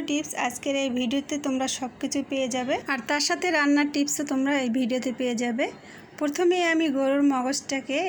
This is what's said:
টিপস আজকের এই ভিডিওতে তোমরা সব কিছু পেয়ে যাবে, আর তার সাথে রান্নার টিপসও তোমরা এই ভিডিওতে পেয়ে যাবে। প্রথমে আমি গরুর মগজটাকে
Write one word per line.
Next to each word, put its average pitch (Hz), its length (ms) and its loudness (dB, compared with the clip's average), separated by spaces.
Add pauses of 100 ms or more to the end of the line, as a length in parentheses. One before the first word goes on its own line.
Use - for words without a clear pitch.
টিপস 294 240 -2 (140)
আজকের 262 360 -4
এই 269 160 0
ভিডিওতে 277 360 -2 (120)
তোমরা 262 200 0 (120)
সব 254 120 -6 (100)
কিছু 285 180 -2 (120)
পেয়ে 269 240 0
যাবে, 254 200 0 (180)
আর 262 60 -2 (100)
তার 294 200 0
সাথে 359 180 -2 (100)
রান্নার 294 380 4
টিপসও 285 380 0
তোমরা 269 200 2 (120)
এই 240 140 0
ভিডিওতে 254 400 0
পেয়ে 247 240 0
যাবে। 240 240 0 (520)
প্রথমে 349 380 2 (160)
আমি 330 140 4 (100)
গরুর 269 260 2 (100)
মগজটাকে 269 680 -2 (100)